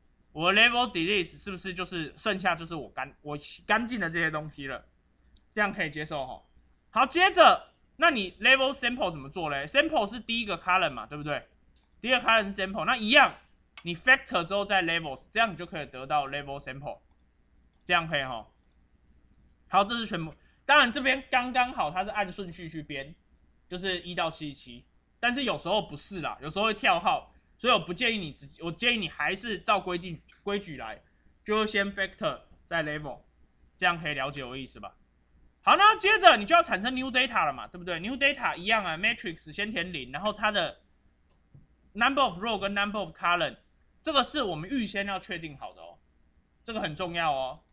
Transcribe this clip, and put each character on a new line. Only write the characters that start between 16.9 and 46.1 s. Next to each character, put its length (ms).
这 80
样 160
可 100
以 40
吼。 280
好， 160
这 120
是 100
全 180
部。 100
当 80
然 140
这 100
边 260
刚 240
刚 200
好 180
它 140
是 60
按 200
顺 220
序 160
去 120
编， 320
就 80
是 260
一 120
到 160
七 200
十 40
七， 300
但 160
是 80
有 160
时 100
候 140
不 140
是 240
啦， 200
有 80
时 120
候 60
会 60
跳 280
号， 340
所 100
以 40
我 80
不 120
建 220
议 40
你 140
直 140
接， 160
我 80
建 240
议 20
你 120
还 260
是 240
照 220
规 180
定， 240
规 160
矩 160
来， 260
就 220
先 260
factor 500
再 200
level， 380
这 80
样 140
可 100
以 60
了 160
解 140
我 120
意 80
思 140
吧？ 160
好， 120
那 240
接 220
着 160
你 100
就 80
要 80
产 180
生 140
new 160
data 340
了 80
嘛， 140
对 100
不 60
对？ 160
New 180
data 380
一 120
样 180
啊， 120
matrix 540
先 220
填 200
零， 200
然 100
后 100
它 200
的 300
number 280
of 160
row 180
跟 160
number 280
of 120
column， 440
这 120
个 100
是 220
我 100
们 160
预 160
先 180
要 140
确 180
定 220
好 140
的 100
哦， 160